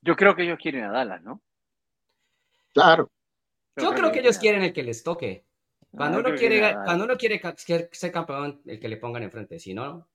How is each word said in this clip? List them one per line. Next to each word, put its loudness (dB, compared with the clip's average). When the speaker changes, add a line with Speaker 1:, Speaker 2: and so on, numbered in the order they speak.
Speaker 1:
Yo 2
creo 6
que -2
ellos -4
quieren -6
a -6
Dallas, -2
¿no? -16
Speaker 2:
Claro. 6
Speaker 1:
Yo -4
Speaker 3:
Yo 2
Speaker 1:
creo -2
Speaker 3:
creo 2
Speaker 1:
que -2
Speaker 3:
que -2
ellos 4
Speaker 1:
quieren -
a -12
Speaker 3:
quieren 2
el -2
que -6
les -8
toque. -8
Speaker 1:
No, -20
Speaker 3:
Cuando 0
Speaker 1:
yo 2
Speaker 3:
uno -2
Speaker 1:
creo -2
que -6
Speaker 3:
quiere 4
Speaker 1:
quieren 4
a 4
Speaker 3:
ga-, 2
Speaker 1:
Dallas. -6
Speaker 3:
cuando 0
uno 0
quiere -2
ca-, -8
ser, -2
ser -8
campeón, -6
el -14
que -10
le -8
pongan -8
enfrente. -14
Si -14
no, -10